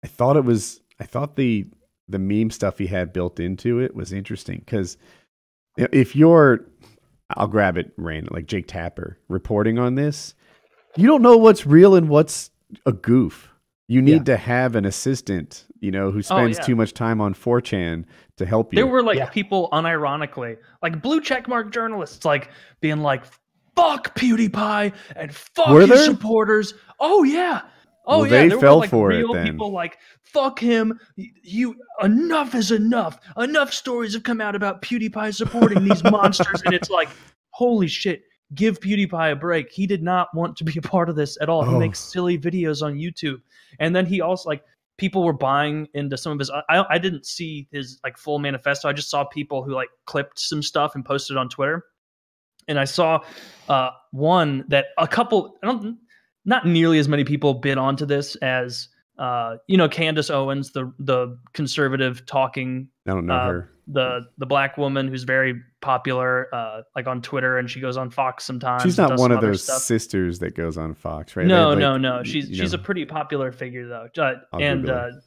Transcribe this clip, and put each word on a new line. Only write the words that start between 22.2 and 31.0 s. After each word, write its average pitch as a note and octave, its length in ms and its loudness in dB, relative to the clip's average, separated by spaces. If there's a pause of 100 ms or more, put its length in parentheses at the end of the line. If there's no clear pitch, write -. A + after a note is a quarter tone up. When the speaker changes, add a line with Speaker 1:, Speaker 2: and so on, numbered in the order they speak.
Speaker 3:
like, D3 240 0 (320)
being D3+ 220 -2
like, C3+ 200 -2 (540)
"Fuck D#4 400 2
PewDiePie G#3 760 0 (220)
and D3+ 200 -12
fuck - 340 0
Speaker 1:
Were D3 140 12
Speaker 3:
his G3+ 80 10
Speaker 1:
there? B3+ 80 10
Speaker 3:
supporters." A3 760 2 (240)
Oh, E4+ 240 4
yeah. D#4 400 0 (460)
Oh, G#3 140 4
Speaker 1:
Well, - 40 2
Speaker 3:
yeah. - 40 2 (120)
Speaker 1:
they E3 80 8
Speaker 3:
There G3+ 100 2
Speaker 1:
fell C#3+ 160 10
Speaker 3:
were, E3 40 8
like, G2+ 100 -2
Speaker 1:
for G#2 220 4
it F2+ 60 2
Speaker 3:
real D#2+ 160 0
Speaker 1:
then. F2 120 -2
Speaker 3:
people - 260 -4
like, F3 260 -8 (240)
"Fuck C4+ 380 -2
him. A3+ 380 0 (180)